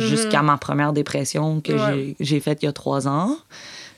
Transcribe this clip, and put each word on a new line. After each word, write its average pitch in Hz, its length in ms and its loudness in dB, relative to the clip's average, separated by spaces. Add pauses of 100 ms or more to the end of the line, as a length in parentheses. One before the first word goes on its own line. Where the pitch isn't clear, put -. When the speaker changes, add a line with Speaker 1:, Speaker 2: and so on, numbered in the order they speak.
Speaker 1:
jusqu'à 214 420 2
ma 147 160 4
première 147 340 0
dépression 151 720 0
que 151 100 -2
Speaker 2:
Ouais. 143 460 0
Speaker 1:
j'ai, 175 60 -4 (100)
j'ai 143 60 2
faite 151 220 -2
il 156 40 0
y - 20 2
a 143 40 -2
trois 139 360 -2
ans. 180 280 0 (600)